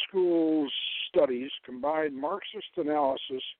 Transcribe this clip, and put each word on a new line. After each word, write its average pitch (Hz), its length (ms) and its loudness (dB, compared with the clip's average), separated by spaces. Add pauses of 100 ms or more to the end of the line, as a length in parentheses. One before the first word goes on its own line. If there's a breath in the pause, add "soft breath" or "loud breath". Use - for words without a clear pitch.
School's 160 640 2 (380)
studies 131 420 2 (140)
combined 143 500 -2
Marxist 180 640 -6
analysis 143 680 0 (160)